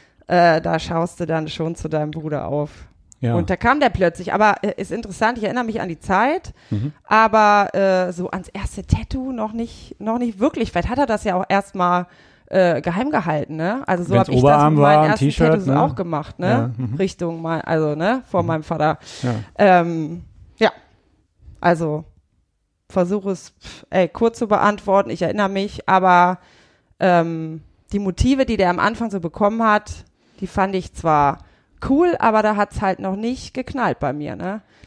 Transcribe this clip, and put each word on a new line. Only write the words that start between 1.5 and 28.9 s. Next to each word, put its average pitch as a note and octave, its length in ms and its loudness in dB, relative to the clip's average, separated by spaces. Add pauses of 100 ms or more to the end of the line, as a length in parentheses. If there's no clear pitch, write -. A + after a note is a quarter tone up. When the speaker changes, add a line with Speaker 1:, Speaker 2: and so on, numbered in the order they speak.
Speaker 1:
zu - 160 -10
deinem D3+ 220 -4
Bruder D3+ 340 -8
auf. D3 240 -4 (500)
Speaker 2:
Ja. A#2 140 -2
Speaker 1:
Und F3 160 0
da F3+ 60 0
kam C4+ 240 2
der B3+ 100 4
plötzlich. F3+ 420 -2
Aber, G#3 300 4
äh, G3+ 180 -2
ist - 100 -10
interessant, A3 460 -4
ich G#3+ 80 -6
erinnere A#3+ 200 -4
mich A3 180 -6
an F#3 80 -6
die D#3+ 100 -10
Zeit, A#3+ 540 0 (160)
Speaker 2:
Mhm. A#2 240 -4 (100)
Speaker 1:
aber, G#3+ 680 4
äh, F#3 400 2
so F3+ 160 -8
ans F#3 180 -10
erste - 380 -10
Tattoo C4 460 -4
noch A3 200 -6
nicht, - 480 -10
noch A3 180 -4
nicht A#3 200 -4
wirklich. B3 340 -2
Vielleicht F3 160 -2
hat B3 80 -6
er C#4+ 80 2
das A3 200 -2
ja F#3+ 100 0
auch F3+ 120 -2
erstmal, F3+ 600 0 (460)
äh, F3 280 2
geheim F#3+ 300 -4
gehalten, D#3+ 440 -2
ne? G3 320 -4
Also F3 160 0
so - 80 -6
Speaker 2:
Wenn's - 160 4
Speaker 1:
hab - 80 -6
ich B2+ 80 4
Speaker 2:
Oberarm D3 160 8
Speaker 1:
das D3 120 6
mit D3 120 4
meinen D3 140 8
Speaker 2:
war, D3+ 60 6
ein D#3 80 4
Speaker 1:
ersten G#3 160 2
Speaker 2:
T-Shirt, D#3+ 240 4
Speaker 1:
Tattoos F#3 160 2
Speaker 2:
ne? C#3 160 2
Speaker 1:
auch A#3+ 120 0
gemacht, D#3+ 460 -6
ne? F3+ 80 0
Speaker 2:
Ja, A3 280 0
mhm. B2 180 -6
Speaker 1:
Richtung E3+ 480 -4
mein, E3 180 -4
also, D#3 340 -2
ne, G#3 340 -2
vor F3+ 140 0
Speaker 2:
Mhm. E3+ 60 -6
Speaker 1:
meinem D#3+ 160 -2
Vater. D3+ 340 0 (240)
Speaker 2:
Ja. B2 120 -2 (220)
Speaker 1:
Ähm, E3+ 680 2 (320)
ja. - 160 2 (880)
Also, E3 460 0 (840)
versuche F#3+ 420 -2
es, - 200 -10
pf, - 400 -20
ey, F3+ 180 2
kurz A3+ 300 -2
zu A3 100 -4
beantworten. G3+ 640 2
Ich F3 120 -6
erinnere G#3 260 0
mich, G3 400 -6
aber, F3+ 500 4 (600)
ähm, E3 640 0 (320)
die G3+ 80 -2
Motive, B3+ 460 2
die A3+ 100 -2
der F#3 140 4
am F3 100 -2
Anfang A3 320 -2